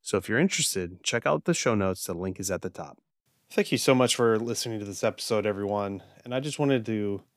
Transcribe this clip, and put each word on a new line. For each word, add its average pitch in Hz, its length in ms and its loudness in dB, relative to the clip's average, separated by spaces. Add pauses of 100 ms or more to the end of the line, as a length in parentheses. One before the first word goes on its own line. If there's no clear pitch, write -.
So - 160 -4
if 92 120 -2
you're 110 100 2
interested, 95 640 0
check - 240 -2
out 147 180 0
the 170 100 2
show 123 200 2
notes. 95 300 0
The 92 100 -6
link 92 260 -6
is 95 120 -4
at 87 100 -4
the 92 80 -6
top. 80 280 -14 (520)
Thank - 220 0
you 127 60 2
so 139 180 6
much 127 180 4
for 113 240 4
listening 117 400 -4
to 104 80 -6
this 98 180 -8
episode, 107 400 0
everyone. 101 580 -2 (220)
And 123 100 -10
I 131 60 -2
just 143 180 -6
wanted 135 280 2
to 104 380 -4 (120)